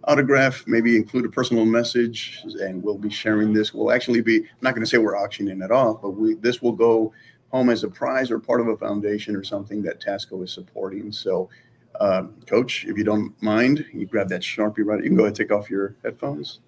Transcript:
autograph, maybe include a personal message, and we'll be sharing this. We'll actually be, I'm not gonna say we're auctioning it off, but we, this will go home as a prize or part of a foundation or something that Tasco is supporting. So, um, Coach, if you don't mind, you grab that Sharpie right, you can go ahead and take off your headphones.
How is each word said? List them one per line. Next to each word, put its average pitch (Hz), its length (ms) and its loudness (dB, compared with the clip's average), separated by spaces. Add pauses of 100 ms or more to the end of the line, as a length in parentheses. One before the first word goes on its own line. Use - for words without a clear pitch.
autograph, 135 640 4
maybe 117 260 4
include 113 300 2
a 113 40 -4
personal 117 360 2
message, 117 800 0 (160)
and 92 200 -4
we'll 101 160 -4
be 104 140 -6
sharing 107 420 0
this. 107 220 2
We'll 110 160 0
actually 120 300 2
be, 113 180 2
I'm 107 80 -2 (140)
not 131 140 0
gonna 113 120 -4
say 123 120 2
we're 101 200 0
auctioning 101 440 -6
it 95 100 -2
off, 117 280 2
but 101 100 -6
we, 110 240 0
this 117 280 -2
will 123 100 2
go 113 400 4 (400)
home 127 180 4
as 107 140 2
a 104 40 -4
prize 131 420 -2
or 110 80 -2
part 123 220 0
of 117 80 0
a 110 80 0
foundation 104 600 -4
or 98 80 -6
something 101 380 -6
that 82 180 -6
Tasco 98 440 -6
is 90 80 -12
supporting. 98 600 -10
So, 92 360 -2 (520)
um, 95 340 0 (120)
Coach, - 400 0
if 104 120 -6
you 107 60 -2
don't 107 380 -2
mind, 123 500 2
you 104 140 -8
grab 98 240 -2
that 90 120 -4
Sharpie 107 420 -2
right, 104 180 0
you - 80 -2
can 190 60 6
go 110 80 6
ahead 104 40 4
and 104 80 -4
take - 160 -2
off 104 180 -2
your 98 320 -2
headphones. 143 640 -8